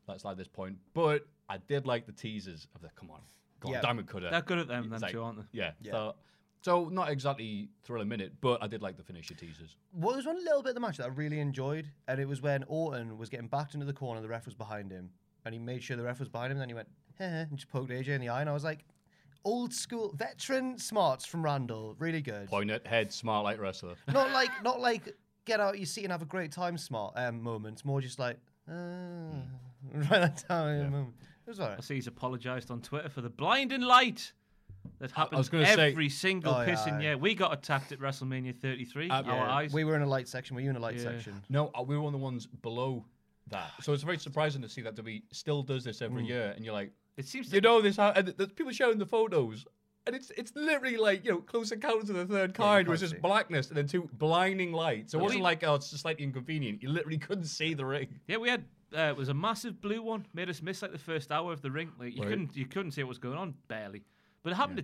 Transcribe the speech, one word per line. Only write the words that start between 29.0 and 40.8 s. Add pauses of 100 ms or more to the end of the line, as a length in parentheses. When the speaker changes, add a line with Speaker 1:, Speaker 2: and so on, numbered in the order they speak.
Speaker 2:
<laughs>
right
that (100)
time
Speaker 1:
Yeah.
Speaker 2:
moment. (320)
It
was
all
right.
Speaker 3:
I
see
he's
apologised
on
Twitter
for
the
blinding
light (640)
that
Speaker 1:
I,
I
Speaker 3:
happens
Speaker 1:
was
gonna
say
Speaker 3:
every
single
Speaker 2:
Oh,
yeah,
Speaker 3:
pissing
Speaker 2:
aye.
Speaker 3:
year.
We
got
attacked
at
WrestleMania
thirty-three,
Speaker 1:
Uh,
Speaker 3:
our
Speaker 2:
Yeah.
Speaker 3:
eyes.
Speaker 2:
We
were
in
a
light
section.
Were
you
in
a